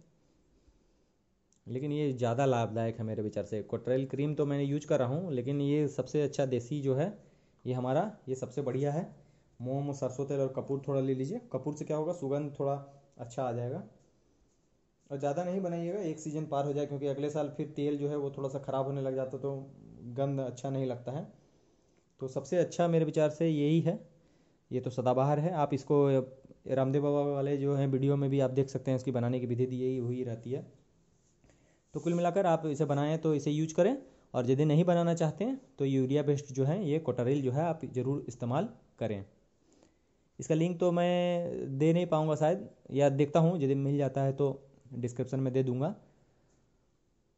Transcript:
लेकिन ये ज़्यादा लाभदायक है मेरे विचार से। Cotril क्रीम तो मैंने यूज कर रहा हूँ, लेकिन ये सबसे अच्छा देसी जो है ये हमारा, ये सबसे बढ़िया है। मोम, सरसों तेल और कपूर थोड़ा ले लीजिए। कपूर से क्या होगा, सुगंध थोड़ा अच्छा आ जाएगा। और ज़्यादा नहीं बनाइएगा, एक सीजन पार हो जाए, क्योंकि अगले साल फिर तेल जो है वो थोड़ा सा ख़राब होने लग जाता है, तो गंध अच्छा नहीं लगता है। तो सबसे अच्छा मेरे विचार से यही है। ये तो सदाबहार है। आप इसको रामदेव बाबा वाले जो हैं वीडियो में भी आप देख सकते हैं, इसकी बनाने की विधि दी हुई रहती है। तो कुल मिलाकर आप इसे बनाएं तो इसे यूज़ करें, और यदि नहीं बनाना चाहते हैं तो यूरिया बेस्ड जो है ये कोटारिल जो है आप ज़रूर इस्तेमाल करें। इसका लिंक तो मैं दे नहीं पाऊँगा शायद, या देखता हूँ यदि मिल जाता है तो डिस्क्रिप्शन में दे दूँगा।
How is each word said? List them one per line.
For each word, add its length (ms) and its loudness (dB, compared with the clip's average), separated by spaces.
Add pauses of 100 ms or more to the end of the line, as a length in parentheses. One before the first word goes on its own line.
(1700)
लेकिन 260 -6
ये 200 0
ज़्यादा 320 0
लाभदायक 540 0
है 60 -4
मेरे 180 -4
विचार 220 -4
से। 200 -6
Cotril 460 -2
क्रीम 240 -2
तो 120 0
मैंने 180 0
यूज 200 -2
कर 140 2
रहा 100 2
हूँ, 240 -2
लेकिन 280 -2
ये 280 2
सबसे 340 -2
अच्छा 240 0
देसी 360 -2
जो 120 2
है 120 2 (580)
ये 100 -2
हमारा, 360 0 (180)
ये 60 -2
सबसे 280 -6
बढ़िया 300 0
है। 120 -2 (560)
मोम, 320 -4
सरसों 340 -4
तेल 140 0
और 120 0
कपूर 360 -4
थोड़ा 120 0
ले 140 2
लीजिए। 260 -4 (120)
कपूर 220 -4
से 100 -8
क्या 120 -2
होगा, 160 -2
सुगंध 460 -4
थोड़ा 160 0 (440)
अच्छा 240 -8
आ 100 -2
जाएगा। 300 -4 (1300)
और 80 -6
ज़्यादा 260 -2
नहीं 160 -2
बनाइएगा, 400 -4
एक 200 -4
सीजन 260 -6
पार 180 -2
हो 80 -2
जाए, 140 -2
क्योंकि 200 -4
अगले 240 -2
साल 180 -2
फिर 280 -8
तेल 220 -2
जो 100 -2
है 80 -2
वो 140 -2
थोड़ा 180 -6
सा 100 -6
ख़राब 280 -2
होने 140 -2
लग 140 -2
जाता 220 -4
है, 60 -8
तो 120 -4 (600)
गंध 240 0
अच्छा 300 -6
नहीं 160 -2
लगता 260 -6
है। 140 -6 (960)
तो 80 -6
सबसे 300 -2
अच्छा 300 2
मेरे 160 4
विचार 260 2
से 180 0
यही 320 4
है। 180 2 (760)
ये 80 0
तो 120 -6
सदाबहार 460 2
है। 160 0
आप 200 0
इसको 320 4 (640)
रामदेव 340 2
बाबा 220 2
वाले 340 0
जो 160 2
हैं 140 2
वीडियो 280 2
में 140 2
भी 100 2
आप 120 2
देख 160 2
सकते 220 -4
हैं, 60 2
इसकी 160 -2
बनाने 280 2
की 60 -4
विधि 200 2
दी 320 -2
हुई 260 -2
रहती 280 -6
है। 140 -6 (1300)
तो 60 -8
कुल 140 0
मिलाकर 320 2
आप 220 2
इसे 180 0
बनाएं 340 2
तो 140 2
इसे 160 0
यूज़ 240 0
करें, 220 4 (380)
और 160 2
यदि 140 6
नहीं 200 6
बनाना 300 4
चाहते 300 0
हैं 160 -2 (180)
तो 60 0
यूरिया 380 2
बेस्ड 320 0
जो 100 2
है 200 0
ये 160 2
कोटारिल 420 0
जो 100 0
है 120 0
आप 220 -2
ज़रूर 420 -2
इस्तेमाल 400 -2 (300)
करें। 260 -4 (1120)
इसका 160 0
लिंक 260 2
तो 120 4
मैं 840 0
दे 140 6
नहीं 140 4
पाऊँगा 300 2
शायद, 320 0 (240)
या 180 6
देखता 300 4
हूँ 180 4
यदि 180 2
मिल 220 0
जाता 240 0
है 120 2
तो 140 2 (460)
डिस्क्रिप्शन 460 -4
में 120 0
दे 120 2
दूँगा। 300 -2 (1400)